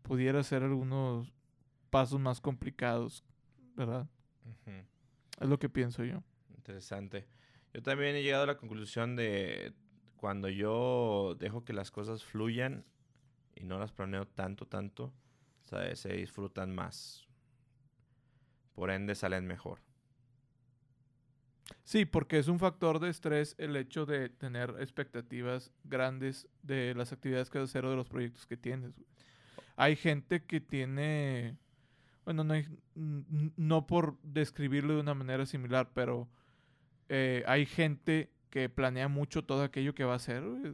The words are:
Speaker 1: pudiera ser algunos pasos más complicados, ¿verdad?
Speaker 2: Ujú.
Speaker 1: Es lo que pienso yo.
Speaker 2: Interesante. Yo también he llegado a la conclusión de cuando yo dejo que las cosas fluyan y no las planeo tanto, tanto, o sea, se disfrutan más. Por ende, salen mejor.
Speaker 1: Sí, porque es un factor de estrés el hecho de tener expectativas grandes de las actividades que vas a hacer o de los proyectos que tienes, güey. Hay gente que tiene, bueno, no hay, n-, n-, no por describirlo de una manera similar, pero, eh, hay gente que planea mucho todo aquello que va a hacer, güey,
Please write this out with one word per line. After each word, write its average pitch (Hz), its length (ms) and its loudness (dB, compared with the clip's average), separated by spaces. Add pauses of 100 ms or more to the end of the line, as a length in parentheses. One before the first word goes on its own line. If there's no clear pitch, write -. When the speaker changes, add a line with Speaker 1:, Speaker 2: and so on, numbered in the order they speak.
Speaker 1:
pudiera 131 400 4
ser 135 200 2
algunos 131 680 0 (580)
pasos 135 300 6
más 127 200 0
complicados, 120 840 -2 (540)
¿verdad? 123 320 -2 (380)
Speaker 2:
Ujú. 113 240 -16 (680)
Speaker 1:
Es 135 80 2
lo 139 100 6
que 143 100 -2
pienso 120 360 0
yo. 123 180 -4 (340)
Speaker 2:
Interesante. 98 720 -10 (460)
Yo 120 80 -8
también 143 340 0
he 143 60 0
llegado 139 220 4
a - 20 2
la 139 100 0
conclusión 117 600 -4
de 98 580 -2 (420)
cuando 98 320 -2
yo 107 880 2
dejo 107 260 -4
que - 100 -8
las 98 160 -6
cosas 107 340 -6
fluyan 117 600 -2 (680)
y - 100 -14
no 92 140 -4
las 104 140 -4
planeo 98 340 -4
tanto, 95 400 -8
tanto, 101 460 -8 (520)
o - 40 -20
sea, 92 260 -6
se 95 200 -6
disfrutan 95 600 -6
más. - 520 -10 (1500)
Por 95 180 -2
ende, 101 240 -2
salen 95 320 -2
mejor. 90 340 -8 (2000)
Speaker 1:
Sí, 214 220 4
porque 156 340 2
es 143 100 4
un 175 100 4
factor 170 400 2
de 175 120 0
estrés 151 480 0
el 147 180 -2
hecho 139 300 -2
de 139 220 0
tener 123 520 -6
expectativas 123 920 -6 (120)
grandes 131 640 -2 (140)
de 131 320 0
las 120 180 -4
actividades 127 380 -2
que - 80 -4
vas 135 100 -2
a - 20 -8
hacer 131 140 -2
o 131 60 0
de 131 60 0
los 127 120 -2
proyectos 120 380 -6
que 120 100 -8
tienes, 123 380 -6
güey. - 120 -20 (680)
Hay 147 200 6
gente 160 480 2
que 160 160 -2
tiene, 135 960 -2 (680)
bueno, 160 200 0
no 156 100 4
hay, 151 120 2 (280)
n-, 151 360 -4
n-, 156 260 2
no 160 300 4
por 160 360 4
describirlo 143 720 2
de 151 60 4
una 147 140 0
manera 131 320 0
similar, 127 480 2
pero, 123 340 0 (800)
eh, 131 380 2
hay 139 200 6
gente 156 640 2 (200)
que 131 180 2
planea 127 400 2
mucho 143 360 0
todo 139 180 2
aquello 139 320 0
que 139 100 0
va 123 100 4
a - 20 0
hacer, 123 300 -4
güey, 233 280 -6